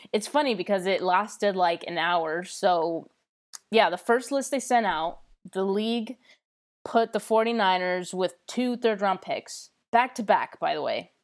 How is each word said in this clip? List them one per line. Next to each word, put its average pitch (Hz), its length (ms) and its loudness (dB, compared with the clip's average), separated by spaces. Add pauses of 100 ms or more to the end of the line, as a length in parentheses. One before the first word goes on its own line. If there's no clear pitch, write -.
(120)
It's 208 140 -2
funny 247 300 0
because 185 300 -2
it 185 140 2
lasted, 190 540 0
like, 175 320 2
an 175 100 -6
hour. 165 460 0
So, 170 680 0 (600)
yeah, 208 180 6
the 175 100 -2
first 247 340 0
list 277 180 -2
they 277 80 -2
sent 240 280 0
out, 165 340 -4 (320)
the 190 100 -2
league 220 540 -2 (680)
put 226 280 0
the 208 80 -2
forty-niners 185 920 0
with 185 220 -2 (140)
two 247 280 -2
third 226 240 0
round 190 220 0
picks, - 480 -10 (220)
back 254 240 4
to 226 80 -4
back, 196 340 2
by 156 160 -2
the 151 80 -4
way. 123 300 -4 (120)